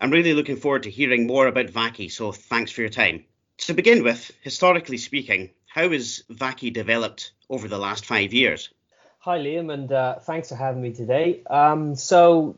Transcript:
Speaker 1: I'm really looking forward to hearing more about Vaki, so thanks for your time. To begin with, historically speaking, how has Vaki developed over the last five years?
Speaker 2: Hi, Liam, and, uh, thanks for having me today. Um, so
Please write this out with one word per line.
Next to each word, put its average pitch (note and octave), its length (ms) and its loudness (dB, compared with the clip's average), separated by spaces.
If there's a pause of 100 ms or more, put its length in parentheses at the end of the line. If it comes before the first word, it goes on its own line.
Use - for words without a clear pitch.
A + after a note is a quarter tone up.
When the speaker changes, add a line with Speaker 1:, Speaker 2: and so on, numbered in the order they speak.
Speaker 1:
I'm B2+ 100 -2
really E3 220 4
looking C#3+ 240 0
forward C3+ 280 -2
to G#2 60 -10
hearing B2 360 0
more C3 200 4
about B2+ 200 0
Vaki, A2+ 440 -4
so G#2+ 220 -8
thanks - 400 -4
for - 80 -10
your A2 100 -2
time. G2+ 340 0 (340)
To - 160 -6
begin G#3+ 280 6
with, A#2 380 -2
historically E3 560 0
speaking, G#2+ 540 -4 (160)
how E3+ 240 -2
has B2 420 -4
Vaki B2+ 400 -6
developed A2+ 600 -4 (180)
over G#2+ 180 -8
the G2+ 100 -6
last G2+ 280 -6
five G#2 260 0
years? A2+ 380 0 (480)
Speaker 2:
Hi, F3 200 -4
Liam, D#3 340 -6
and, C#3 200 -6
uh, C3 280 0
thanks D#3+ 280 -8
for C#3 60 -10
having B2+ 260 -4
me A#2+ 140 -6
today. C#3 500 0
Um, D3 520 2
so E3+ 600 6